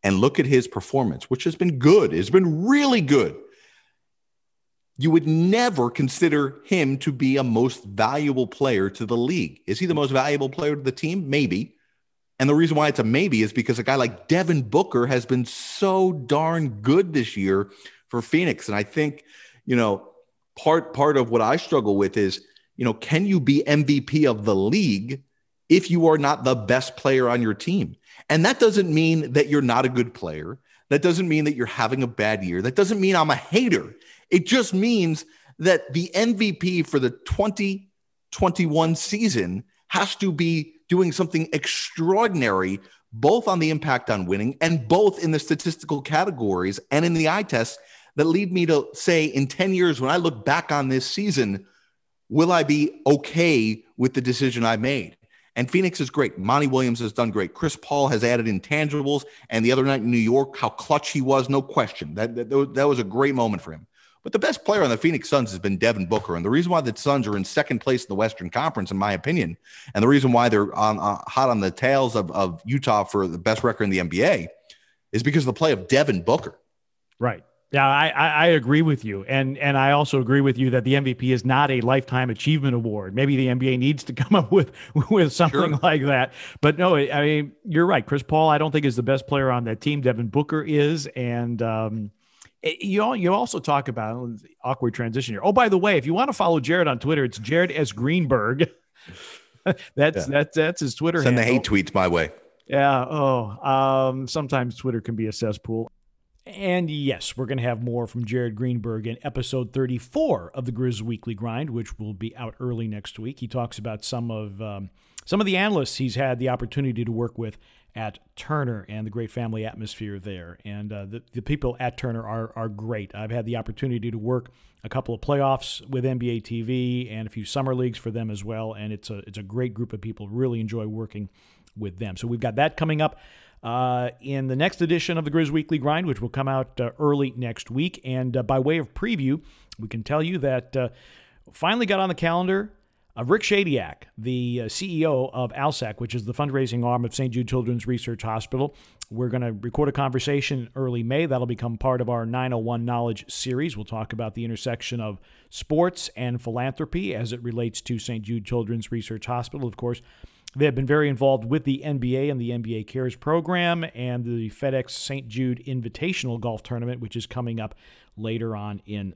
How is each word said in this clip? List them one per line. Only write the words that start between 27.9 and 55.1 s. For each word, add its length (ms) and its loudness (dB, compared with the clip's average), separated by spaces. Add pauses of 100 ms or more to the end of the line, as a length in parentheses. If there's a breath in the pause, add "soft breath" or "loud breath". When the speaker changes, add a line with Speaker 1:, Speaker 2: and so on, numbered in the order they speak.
Speaker 1:
And 140 4
that 160 4
doesn't 320 4
mean 400 2
that 160 4
you're 140 4
not 220 4
a 40 4
good 260 0
player. 440 -10 (320 soft breath)
That 120 4
doesn't 260 2
mean 160 2
that 120 0
you're 100 -2
having 380 0
a 20 -2
bad 380 0
year. 180 -2
That 140 -2
doesn't 240 2
mean 160 4
I'm 140 4
a 40 6
hater. 640 0 (340 soft breath)
It 160 4
just 260 2
means 520 2 (340 soft breath)
that 340 2
the 220 -2
M 220 2
V 160 2
P 300 0
for 160 0
the 120 2
twenty 800 -2 (420)
twenty-one 640 2
season 720 -2 (240)
has 280 -2
to 140 0
be 440 0 (140)
doing 220 4
something 420 -2
extraordinary, 1300 0 (340 soft breath)
both 360 4
on 100 2
the 120 2
impact 380 0
on 180 0
winning 340 -2
and 260 0
both 340 4
in 120 0
the 80 2
statistical 600 -4
categories 800 0 (140)
and 120 4
in 100 2
the 140 2
eye 140 0
test 380 -2 (340 loud breath)
that 100 2
lead 280 0
me 140 2
to 260 2
say 320 2
in 240 0
ten 260 0
years, 260 2
when 100 0
I 60 2
look 280 -2
back 260 0
on 180 0
this 160 0
season, 600 -2 (640 soft breath)
will 240 2
I 100 4
be 420 0
okay 800 2 (120)
with 180 0
the 60 0
decision 440 0
I 120 4
made? 400 -4 (380 soft breath)